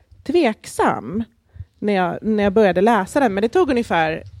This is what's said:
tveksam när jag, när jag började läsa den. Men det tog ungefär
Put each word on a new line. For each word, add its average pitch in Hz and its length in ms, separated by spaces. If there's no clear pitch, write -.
tveksam 226 1000
när 208 140
jag, 180 300
när 208 220
jag 202 80
började 185 280
läsa 220 400
den. 226 140
Men 196 80
det 233 60
tog 339 220
ungefär 170 520